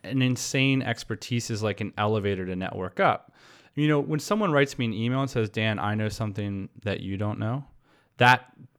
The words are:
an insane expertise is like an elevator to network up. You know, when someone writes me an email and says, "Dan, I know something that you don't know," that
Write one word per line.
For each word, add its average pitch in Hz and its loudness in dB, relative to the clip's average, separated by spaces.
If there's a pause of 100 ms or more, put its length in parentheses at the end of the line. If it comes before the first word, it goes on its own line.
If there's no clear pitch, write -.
an 131 0
insane 131 2
expertise 117 -4
is 107 -2
like 104 0
an 101 -6
elevator 101 0
to 92 -4
network 92 -6
up. 165 2 (420)
You 147 2
know, 151 4
when 147 -2
someone 208 0
writes 143 2
me 127 0
an 110 -2
email 120 0
and 135 -2
says, 110 0
"Dan, 110 0
I 104 -2
know 107 -2
something 101 -6 (140)
that 98 -2
you 95 -6
don't 104 -4
know," 120 -4 (520)
that 123 6 (280)